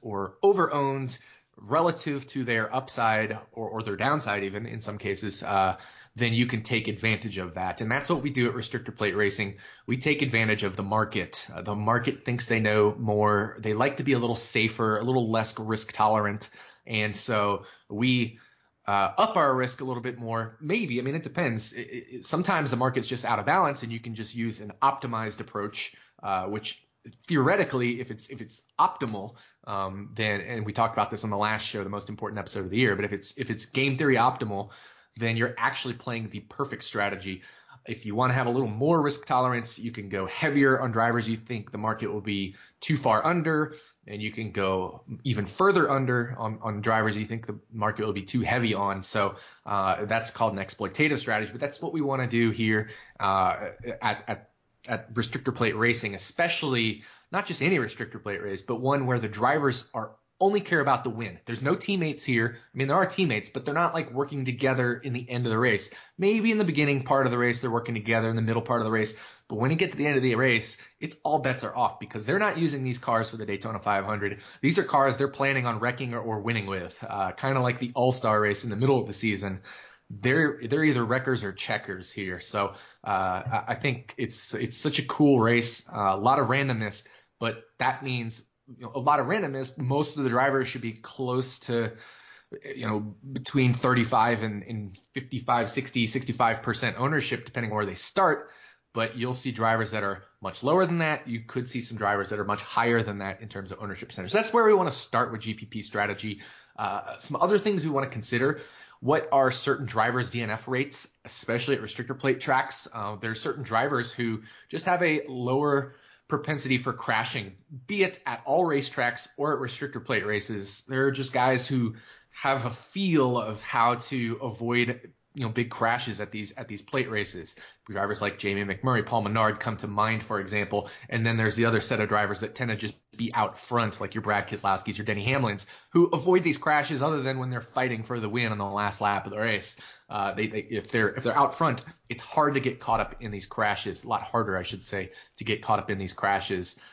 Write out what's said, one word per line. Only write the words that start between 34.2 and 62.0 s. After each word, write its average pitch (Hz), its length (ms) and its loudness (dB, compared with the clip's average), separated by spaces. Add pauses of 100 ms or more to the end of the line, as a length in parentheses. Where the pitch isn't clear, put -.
then 113 200 0
you're 123 200 0
actually 123 380 -2
playing 117 360 -6
the 104 100 -10
perfect - 440 -8
strategy. 98 580 -4 (440)
If 110 200 -8
you 101 80 -4
wanna 123 200 4
have 127 120 2
a 120 40 2
little 123 180 2
more 143 320 4
risk 143 260 0
tolerance, 127 520 0
you 113 120 -8
can 101 180 -10
go 95 180 -2
heavier 139 540 4
on 123 120 0
drivers 113 360 2
you 113 80 0
think 113 360 -10
the 107 60 -8
market 110 340 -2
will 104 80 -4
be 98 340 -4 (260)
too 151 180 0
far 107 260 4
under, 156 500 2 (340)
and 104 120 -8
you 107 100 -4
can 107 220 -6
go 95 500 0 (220)
even 104 220 0
further 180 440 4
under 123 480 0
on, 110 240 -6
on 104 180 -4
drivers 110 360 2
you 107 80 -4
think 113 220 -8
the 107 120 -8 (140)
market 110 320 -2
will 107 80 0
be 95 120 -6
too 117 180 0
heavy 113 320 2
on. 98 280 -2
So, 101 340 0 (280)
uh, 98 400 2
that's 110 260 0
called 110 220 0
an 98 120 -4
exploitative 139 560 0
strategy, 110 300 -2
but 120 120 -10
that's 143 180 -6
what 165 140 -4
we 156 80 0
wanna 135 240 0
do 117 240 4
here, 110 400 2 (280)
uh, 92 500 2 (340)
at, 110 260 -2
at, - 220 -8 (360)
at 113 280 -6
restrictor 123 400 -2
plate 107 220 2
racing, 113 380 2
especially 123 920 0 (280)
not 202 140 -2
just 139 160 -6
any 170 160 4
restrictor 113 440 -6
plate 98 200 -4
race, 98 180 -4
but 123 220 -4
one 135 240 2
where 123 120 2
the 110 100 -2
drivers 123 640 2
are 110 160 -6 (280)
only 202 220 6
care 175 200 2
about 131 220 4
the 127 60 -4
win. 110 380 -6
There's 117 160 -6
no 151 140 4
teammates 175 460 -2